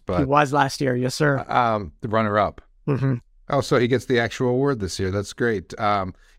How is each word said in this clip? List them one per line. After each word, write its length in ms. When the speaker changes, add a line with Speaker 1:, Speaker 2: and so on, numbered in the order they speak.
Speaker 1:
But 140
Speaker 2:
He 60
was 280
last 280
year, 140
yes, 200
sir. 320
Speaker 1:
um, 540
the 80
runner-up. 520
Speaker 2:
Mm-hmm. 280
Speaker 1:
Oh, 120
so 180
he 80
gets 180
the 140
actual 300
award 300
this 200
year. 100
That's 240
great. 460
Um, 340